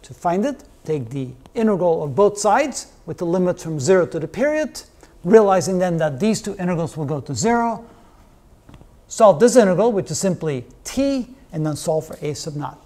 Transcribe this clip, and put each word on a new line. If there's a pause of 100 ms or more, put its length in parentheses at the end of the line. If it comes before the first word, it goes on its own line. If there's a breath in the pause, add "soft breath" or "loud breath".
to
find
it, (220)
take
the (240)
integral
of
both
sides (140)
with
the
limit
from
zero
to
the
period, (420 soft breath)
realizing
then
that
these
two
integrals
will
go
to
zero. (1200 soft breath)
Solve
this
integral,
which
is
simply (180)
t, (160)
and
then
solve
for
a
sub
naught.